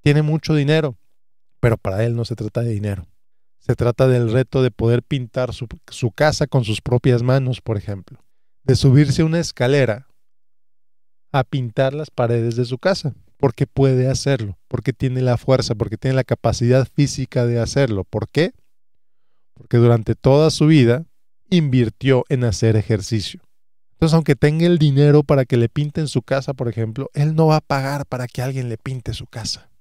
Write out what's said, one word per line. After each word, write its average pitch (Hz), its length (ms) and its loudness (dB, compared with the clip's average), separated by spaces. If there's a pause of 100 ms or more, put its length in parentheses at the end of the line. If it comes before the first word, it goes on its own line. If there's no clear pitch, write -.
Tiene 147 220 4
mucho 156 320 -2
dinero, 147 420 0 (640)
pero 113 160 2
para 101 280 -4
él 117 120 -2
no 117 80 -4
se 110 100 -8
trata 107 280 -6
de 120 80 -2
dinero. 101 360 -6 (560)
Se 120 140 -2
trata 120 320 0
del 120 240 0
reto 131 280 0
de 127 120 2
poder 117 320 0
pintar 127 500 -6
su, 120 140 -12 (200)
su - 220 -4
casa 147 380 0
con 127 160 0
sus 104 160 -4
propias 123 420 0
manos, 127 380 0
por 110 160 -6
ejemplo. 98 420 -12 (460)
De 131 100 2
subirse 139 480 4
a - 20 4
una 160 140 0
escalera 131 680 0 (1200)
a 135 140 0
pintar 135 500 -4
las 151 160 -10
paredes 117 460 -2
de 123 80 0
su 120 140 -8
casa, 180 360 -2 (220)
porque 139 320 -2
puede 131 400 2
hacerlo, 127 580 -4
porque - 260 -6
tiene 127 300 -4
la 123 140 0
fuerza, 123 400 0
porque 107 200 -4
tiene 131 200 -2
la 131 80 0
capacidad 120 680 0
física 131 540 -2
de 120 140 0
hacerlo. 113 420 -2
¿Por 107 260 -8
qué? 175 240 0 (1000)
Porque - 220 -4
durante 117 400 4
toda 147 340 4
su - 160 0
vida 143 400 4 (420)
invirtió 131 800 2
en 127 140 -2
hacer 113 320 0
ejercicio. 107 680 -4 (500)
Entonces, 165 220 0
aunque 156 200 2
tenga 156 320 0
el 175 120 2
dinero 147 440 4
para 139 220 2
que 123 120 -2
le 117 120 2
pinten 147 400 -4
su - 140 -4
casa, 135 300 -4
por 127 160 -6
ejemplo, 113 460 -6
él 151 220 -2
no 160 100 4
va 156 120 4
a - 20 0
pagar 139 460 -4
para 123 200 -8
que 123 160 -8
alguien 131 260 -6
le 113 80 -8
pinte 127 380 -10
su - 140 -14
casa. - 420 -12 (100)